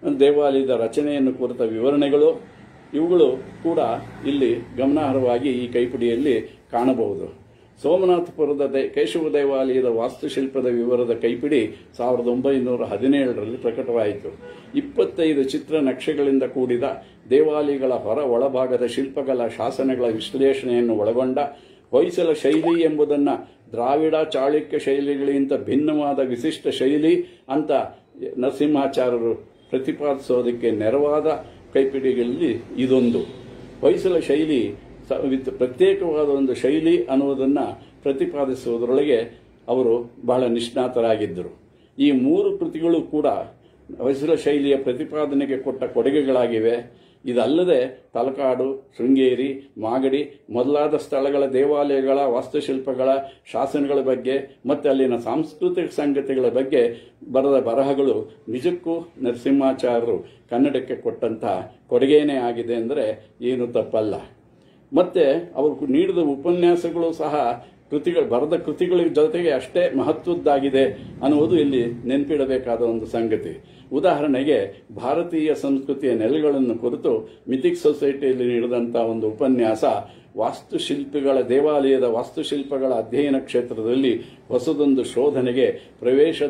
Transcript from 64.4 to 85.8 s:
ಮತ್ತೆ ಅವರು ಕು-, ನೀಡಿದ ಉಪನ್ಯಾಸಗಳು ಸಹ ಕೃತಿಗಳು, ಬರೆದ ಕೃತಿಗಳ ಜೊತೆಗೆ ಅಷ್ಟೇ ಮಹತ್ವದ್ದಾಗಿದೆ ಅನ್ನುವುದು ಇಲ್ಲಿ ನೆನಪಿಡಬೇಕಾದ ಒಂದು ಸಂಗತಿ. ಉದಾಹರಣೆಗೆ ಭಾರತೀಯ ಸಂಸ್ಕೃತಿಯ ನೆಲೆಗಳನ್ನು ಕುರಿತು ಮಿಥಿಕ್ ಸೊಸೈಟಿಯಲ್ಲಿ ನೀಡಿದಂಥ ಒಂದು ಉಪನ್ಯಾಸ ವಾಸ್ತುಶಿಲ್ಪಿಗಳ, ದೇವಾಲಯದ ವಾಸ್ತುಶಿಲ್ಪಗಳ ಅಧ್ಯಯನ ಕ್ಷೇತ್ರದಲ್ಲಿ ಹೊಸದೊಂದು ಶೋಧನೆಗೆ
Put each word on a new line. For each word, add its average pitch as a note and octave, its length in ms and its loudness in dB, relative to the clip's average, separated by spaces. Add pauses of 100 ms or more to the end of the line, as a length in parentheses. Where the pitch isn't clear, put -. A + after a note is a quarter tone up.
ಮತ್ತೆ E3+ 640 2
ಅವರು C#3 200 0
ಕು-, C3+ 180 -4
ನೀಡಿದ F3 260 2
ಉಪನ್ಯಾಸಗಳು E3+ 920 0
ಸಹ D3 540 -2 (240)
ಕೃತಿಗಳು, D3+ 340 0
ಬರೆದ C#3+ 360 0
ಕೃತಿಗಳ F3 400 0 (140)
ಜೊತೆಗೆ D#3 360 2
ಅಷ್ಟೇ C#3+ 480 0
ಮಹತ್ವದ್ದಾಗಿದೆ C#3 840 2 (380)
ಅನ್ನುವುದು D3+ 360 4
ಇಲ್ಲಿ A#2+ 500 0
ನೆನಪಿಡಬೇಕಾದ C3 760 0
ಒಂದು A2+ 240 -2
ಸಂಗತಿ. A2 560 -4 (300)
ಉದಾಹರಣೆಗೆ C#3+ 920 0 (120)
ಭಾರತೀಯ D#3 580 -2
ಸಂಸ್ಕೃತಿಯ C3+ 600 -2
ನೆಲೆಗಳನ್ನು C3 640 0
ಕುರಿತು A#2+ 520 -2 (180)
ಮಿಥಿಕ್ E3+ 300 0
ಸೊಸೈಟಿಯಲ್ಲಿ C#3 640 0
ನೀಡಿದಂಥ A#2+ 520 -2
ಒಂದು A2+ 320 -2
ಉಪನ್ಯಾಸ A#2 560 0 (540)
ವಾಸ್ತುಶಿಲ್ಪಿಗಳ, C3+ 1040 -2
ದೇವಾಲಯದ C3+ 600 2
ವಾಸ್ತುಶಿಲ್ಪಗಳ C3 920 -2
ಅಧ್ಯಯನ C3+ 440 0
ಕ್ಷೇತ್ರದಲ್ಲಿ A#2+ 800 0 (320)
ಹೊಸದೊಂದು C3+ 560 2
ಶೋಧನೆಗೆ B2 840 0 (100)